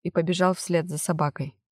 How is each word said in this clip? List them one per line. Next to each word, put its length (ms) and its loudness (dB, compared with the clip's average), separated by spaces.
и 100 -4
побежал 420 2
вслед 360 0
за 80 -4
собакой. 600 -2